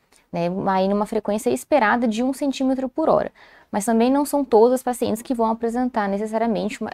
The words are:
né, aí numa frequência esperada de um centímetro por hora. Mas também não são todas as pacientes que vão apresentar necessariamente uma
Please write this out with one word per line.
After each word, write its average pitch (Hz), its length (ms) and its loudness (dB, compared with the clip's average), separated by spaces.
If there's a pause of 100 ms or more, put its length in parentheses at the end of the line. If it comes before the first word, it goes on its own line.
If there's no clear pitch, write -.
(320)
né, 170 160 -2 (220)
aí 190 180 2
numa 208 200 0
frequência 214 420 -2
esperada 240 580 2
de 220 140 -2
um 262 120 0
centímetro 262 540 -2
por 311 220 -2
hora. - 220 2 (380)
Mas 196 140 -4
também 226 260 2
não 277 140 2
são 285 220 -2
todas 240 300 6
as 254 80 -2
pacientes 220 380 -2
que 254 120 -4
vão 226 140 0
apresentar 226 600 -2
necessariamente 214 720 -2
uma 214 140 -6